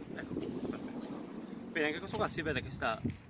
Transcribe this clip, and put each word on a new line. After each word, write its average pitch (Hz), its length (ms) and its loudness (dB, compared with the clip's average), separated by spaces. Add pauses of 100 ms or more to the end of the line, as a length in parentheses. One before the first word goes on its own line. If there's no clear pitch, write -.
(140)
ecco, - 200 -4
perfetto. - 720 -2 (640)
Bene, 151 160 4
anche 151 120 2
questo 190 180 -2
qua 196 120 6
si 170 120 0
vede 147 220 4
che - 80 -4
sta 113 300 2 (300)